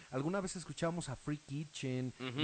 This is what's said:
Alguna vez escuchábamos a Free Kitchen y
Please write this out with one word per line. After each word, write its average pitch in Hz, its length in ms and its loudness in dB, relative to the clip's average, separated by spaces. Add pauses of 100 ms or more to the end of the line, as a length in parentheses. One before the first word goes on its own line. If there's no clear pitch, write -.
Alguna 165 300 2
vez 170 160 -2
escuchábamos 165 540 0
a 123 60 -2
Free 147 200 -2
Kitchen 131 840 -2
y 127 60 -4 (200)